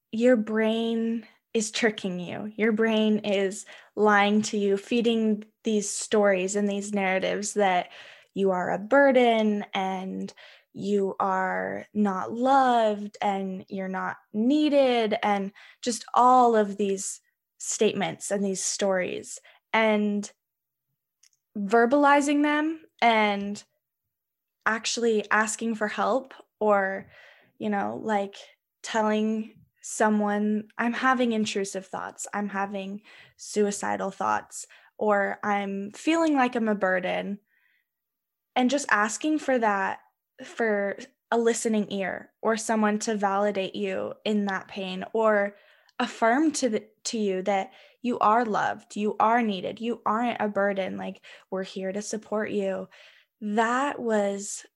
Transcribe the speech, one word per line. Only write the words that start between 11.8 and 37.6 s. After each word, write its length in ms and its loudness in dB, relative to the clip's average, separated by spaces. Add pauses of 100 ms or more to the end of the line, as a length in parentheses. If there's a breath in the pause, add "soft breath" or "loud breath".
not 400 -2
loved 880 2
and 480 -4
you're 180 -6
not 300 -6 (160)
needed, 920 2
and 300 0 (280 loud breath)
just 220 -4 (100)
all 440 6
of 180 2
these 460 -4 (360)
statements 720 -2
and 120 -2
these 180 -2
stories, 800 -2 (320 soft breath)
and 580 0 (1300)
verbalizing 840 4
them 380 0 (200)
and 600 2 (1040)
actually 640 -2
asking 440 0
for 120 -2
help, 460 -2 (260)
or, 500 0 (480 loud breath)
you 120 -6
know, 340 -4
like, 320 -2 (480)
telling 720 -2 (280)
someone, 840 0 (100)
"I'm 160 -2
having 380 0
intrusive 560 -4
thoughts, 460 -12
I'm 160 -4
having 520 -6 (360 loud breath)
suicidal 720 -2
thoughts, 540 -4 (320 soft breath)
or 460 0
I'm 480 -4
feeling 440 0
like 200 2
I'm 120 -2
a 80 0
burden," 640 -2 (1160)